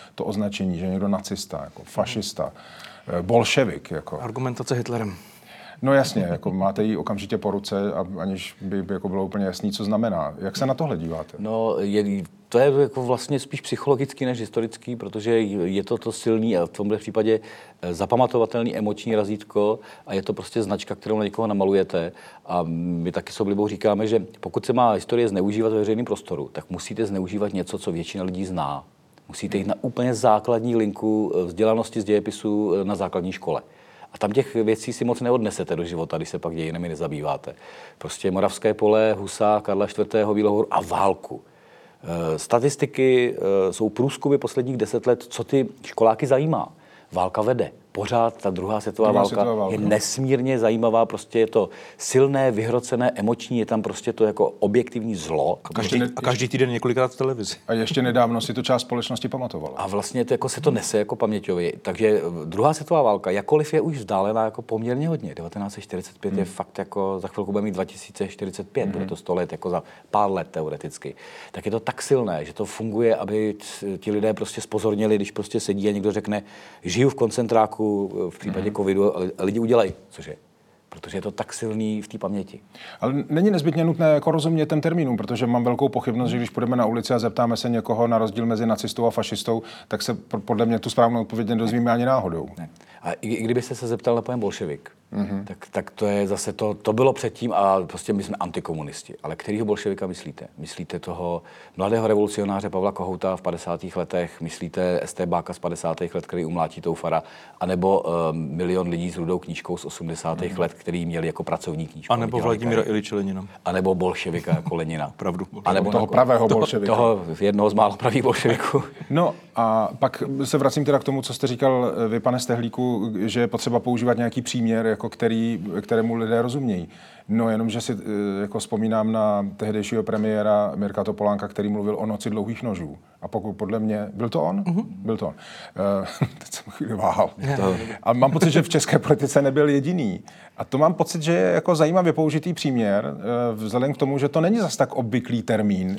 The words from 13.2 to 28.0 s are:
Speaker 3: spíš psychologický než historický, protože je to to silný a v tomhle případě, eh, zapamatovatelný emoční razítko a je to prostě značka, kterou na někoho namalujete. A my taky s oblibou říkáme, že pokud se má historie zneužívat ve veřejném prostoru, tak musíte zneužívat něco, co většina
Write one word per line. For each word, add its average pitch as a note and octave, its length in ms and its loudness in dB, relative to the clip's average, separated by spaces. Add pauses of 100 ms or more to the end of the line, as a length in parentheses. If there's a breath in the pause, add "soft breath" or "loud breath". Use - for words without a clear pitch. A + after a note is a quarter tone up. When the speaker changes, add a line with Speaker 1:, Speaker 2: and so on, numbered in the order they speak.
Speaker 3:
spíš - 200 -8
psychologický C3+ 640 0
než B2 160 -2
historický, A2+ 560 -4
protože A2 440 0
je G2 440 0
to A2 140 -2
to A2+ 140 -4
silný A2+ 440 2
a E2+ 100 2
v - 40 -10
tomhle G#2 280 0
případě, G#2+ 420 2 (420 loud breath)
eh, F2 120 -4
zapamatovatelný A#2 840 2
emoční G#2+ 400 -2
razítko G#2 600 0 (280 loud breath)
a G2+ 80 -6
je F#2+ 80 0
to G#2+ 100 -2
prostě G2+ 300 -4
značka, G2 320 -4
kterou G#2+ 240 -2
na G#2+ 60 0
někoho G#2 220 -2
namalujete. F#2+ 680 2 (340 loud breath)
A F2+ 200 0
my E2+ 460 -2
taky F2 200 -6
s - 80 -4
oblibou G2+ 280 0
říkáme, G#2 380 0
že G#2+ 160 2 (180)
pokud - 260 -6
se B2+ 60 2
má A#2+ 200 4
historie A#2 360 2
zneužívat G#2 440 2
ve A2 60 2
veřejném G#2+ 260 2
prostoru, F#2 480 -4
tak D#2+ 180 -10
musíte G#2 360 -4
zneužívat G2 460 -4
něco, F#2 260 -4
co F2+ 140 -4
většina E2+ 320 -6